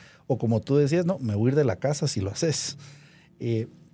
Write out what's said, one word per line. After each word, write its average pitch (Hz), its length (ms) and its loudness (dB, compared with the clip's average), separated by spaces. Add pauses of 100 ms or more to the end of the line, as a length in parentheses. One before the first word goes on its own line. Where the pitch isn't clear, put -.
(280)
o 120 100 0
como 113 220 2
tú 139 160 0
decías, 151 300 2
"No, 185 120 -2
me 107 160 -2
voy 113 140 2
a - 40 2
ir 143 40 2
de 151 80 4
la 98 120 0
casa 143 320 -2
si - 120 -4
lo 95 100 -2
haces". - 460 -2 (640)
Eh, 117 280 -2 (260)